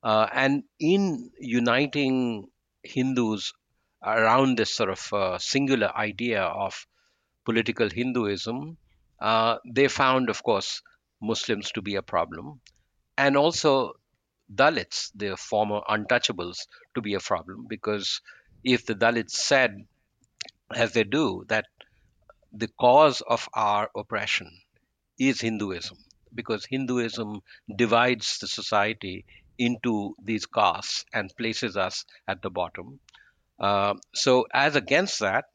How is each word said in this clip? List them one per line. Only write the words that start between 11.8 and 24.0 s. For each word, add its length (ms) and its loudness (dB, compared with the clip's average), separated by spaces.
be 140 -4
a 60 -2
problem, 600 -4
and 200 4
also 560 4
Dalits, 640 2
the 220 -6
former 500 0
untouchables, 800 -2
to 60 -4
be 120 -4
a 60 0
problem, 500 -6
because 520 -6
if 220 0
the 100 -4
Dalits 360 0
said, 540 0
as 200 0
they 100 2
do, 460 -2
that 160 0
the 180 -6
cause 420 6
of 320 -4
our 420 0
oppression 540 -4